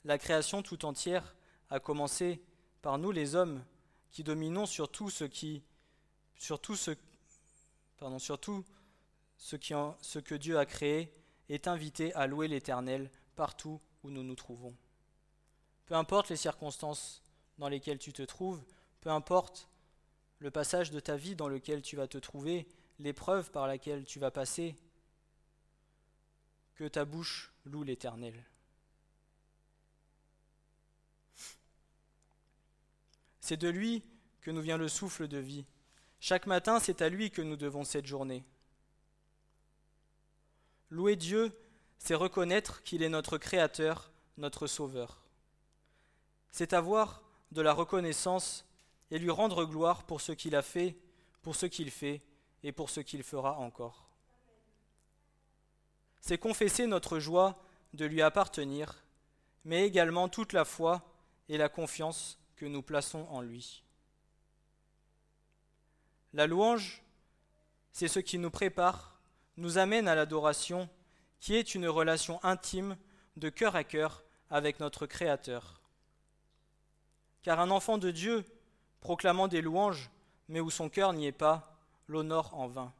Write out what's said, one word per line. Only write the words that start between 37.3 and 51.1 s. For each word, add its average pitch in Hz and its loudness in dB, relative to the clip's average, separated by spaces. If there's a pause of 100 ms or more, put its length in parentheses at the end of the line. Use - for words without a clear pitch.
nous 156 -4
devons 143 -4
cette 143 -4
journée. 135 -6 (2500)
Louer 190 4
Dieu, 196 0 (400)
c'est - 0
reconnaître 180 2
qu'il 165 -2
est 160 2
notre 160 -2
Créateur, 160 2 (260)
notre 147 -6
Sauveur. 131 -6 (1300)
C'est 170 0
avoir 196 2 (280)
de 156 -2
la 151 8
reconnaissance 175 0 (460)
et 160 -2
lui 170 0
rendre 180 4
gloire 160 2
pour 156 -8
ce - -6
qu'il 151 -4
a 139 6
fait, 175 -2 (440)